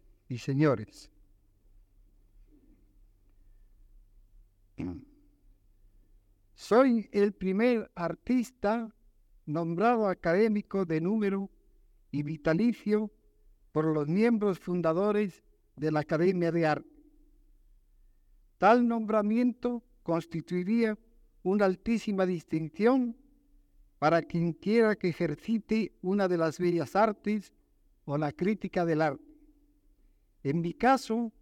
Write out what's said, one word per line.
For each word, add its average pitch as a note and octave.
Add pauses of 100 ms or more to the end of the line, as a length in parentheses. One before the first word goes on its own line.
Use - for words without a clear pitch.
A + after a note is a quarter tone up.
(280)
y B2
señores. C3+ (4000)
Soy A#3
el G3+
primer G#3+
artista A3 (520)
nombrado E3+
académico G3
de D#3+
número G3 (600)
y D3
vitalicio G#3 (600)
por D#3
los D#3
miembros G#3
fundadores F3+ (320)
de D#3
la D3+
Academia E3+
de E3
Arte. D3+ (1700)
Tal A#3+
nombramiento A3+ (220)
constituiría F3+ (460)
una G3+
altísima F#3+
distinción G3+ (840)
para D#3+
quien E3+
quiera G#3+
que F#3+
ejercite G3
una F#3+
de F3
las D#3+
bellas F3
artes G#3 (520)
o C#3+
la D3+
crítica F#3
del D#3+
arte. D3 (1200)
En D3+
mi E3+
caso A#3